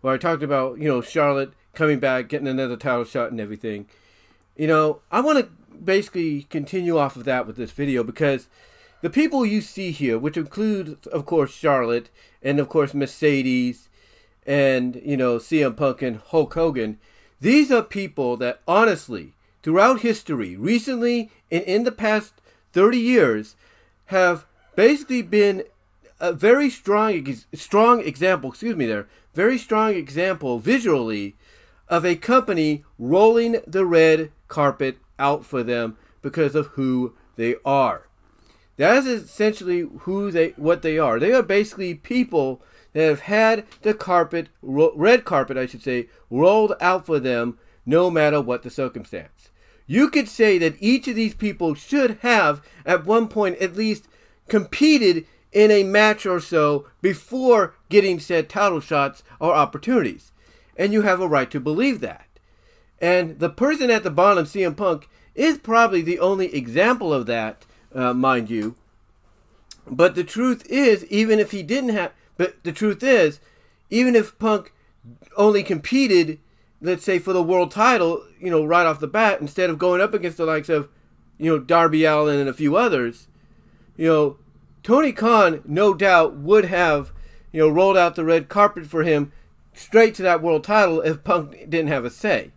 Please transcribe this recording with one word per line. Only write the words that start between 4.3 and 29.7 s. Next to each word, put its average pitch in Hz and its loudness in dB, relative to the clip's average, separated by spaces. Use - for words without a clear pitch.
You 156 -4
know, 156 0
I 214 0
wanna 277 0
basically 175 -4
continue 170 -6
off 143 -2
of 120 -18
that 127 -4
with 104 -16
this 117 -12
video 135 -4
because 131 -4
the 165 -6
people 285 0
you 208 -2
see 190 -10
here, 139 -2
which 147 -6
include, 185 -6
of 147 -8
course, 151 0
Charlotte 123 -2
and, 139 -2
of 135 -4
course, 143 -2
Mercedes 131 -2
and, 131 0
you 143 -4
know, 123 0
C 156 -2
M 131 0
Punk 135 -4
and 120 -6
Hulk 151 -2
Hogan, 127 -4
these 269 4
are 233 2
people 147 -6
that 123 -6
honestly, 170 -2
throughout 202 4
history, 135 -4
recently 233 -2
and 175 -4
in 202 -2
the 240 -2
past 214 -4
thirty 220 4
years, 165 0
have 180 0
basically 254 2
been 196 0
a 170 -2
very 240 2
strong 214 -2
ex-, 123 -12
strong 226 2
example, 156 -2
excuse 220 -8
me 147 -2
there, 104 -6
very 220 0
strong 220 -2